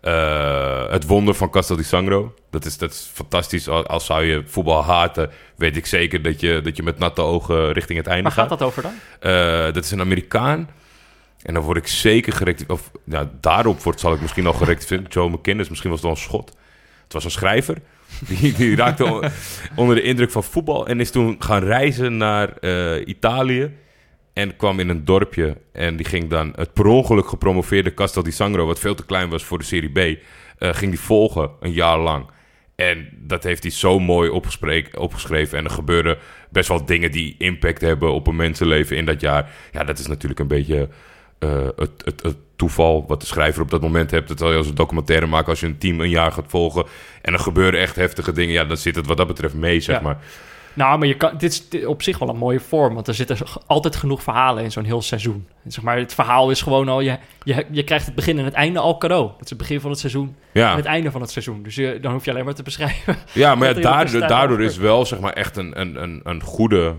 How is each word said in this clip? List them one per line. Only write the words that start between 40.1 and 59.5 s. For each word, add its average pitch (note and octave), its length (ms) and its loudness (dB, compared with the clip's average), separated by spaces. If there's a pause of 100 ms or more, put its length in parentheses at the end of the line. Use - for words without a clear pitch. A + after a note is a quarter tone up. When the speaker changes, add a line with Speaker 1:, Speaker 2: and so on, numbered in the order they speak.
Speaker 1:
een C#2+ 80 -2
beetje, C#2+ 420 0 (500)
eh, D2+ 100 -2 (260)
het, D#2+ 160 -4 (140)
het, - 180 -6
het E2 140 -2 (180)
toeval D#2+ 520 2
wat D2 120 -2
de - 80 -12
schrijver D#2 340 0
op D2 100 -2
dat E2 100 0
moment D#2+ 300 0
hebt. D#2+ 160 0
Dat D2 120 -8
zal E2 120 2
je D#2+ 60 4
als D#2 100 0
een D2 80 -6
documentaire D#2+ 520 2
maken D#2+ 220 0
als D#2+ 100 0
je E2+ 60 -6
een D2+ 120 -4
team E2+ 240 0
een F2 80 0
jaar E2 220 2
gaat D2 160 -8
volgen. E2+ 380 0 (360)
En - 120 -2
er F2 60 0
gebeuren F#2 400 2
echt F#2 160 -2
heftige F2+ 360 -2
dingen. E2+ 220 0
Ja, E2 120 2
dan D#2 120 -4
zit D#2+ 180 -4
het E2 120 -2
wat D#2 100 0
dat E2+ 100 2
betreft D#2 260 -4
mee, E2+ 260 0
zeg D#2+ 160 -2
Speaker 2:
Ja. - 60 -2
Speaker 1:
maar. D2 160 -4 (560)
Speaker 2:
Nou, C#3+ 260 2
maar D3+ 80 2
je C#3 100 2
kan, D#3+ 200 2
dit D#3+ 140 0
is - 180 -10
di-, E3+ 160 -6
op D3+ 180 -4
zich - 160 -2
wel B2 100 -2
een A#2 80 -6
mooie B2 220 0
vorm, C#3 340 2
want A2+ 140 -6
er A#2 60 -4
zitten A#2 240 -2
g-, - 280 -10
altijd D#3 300 0
genoeg C#3 280 -2
verhalen A#2+ 400 2
in A2 80 -4
zo'n A2 120 -6
heel A#2 180 -2
seizoen. G#2 460 -4 (200)
Zeg A2+ 160 -12
maar, A#2+ 140 2
het B2 160 -4
verhaal C3 380 4
is C3+ 100 0
gewoon C3+ 280 2
al... C3 120 2
Je, C3 160 0 (260)
je, C3+ 280 -2
je D3 120 -2
krijgt D3+ 220 0
het B2+ 100 -8
begin D#3 240 0
en C3+ 60 -2
het C3+ 80 -4
einde D#3+ 260 2
al D#3+ 180 2
cadeau. E3 340 2
Het - 120 -20
is - 60 -16
het A#2+ 80 -12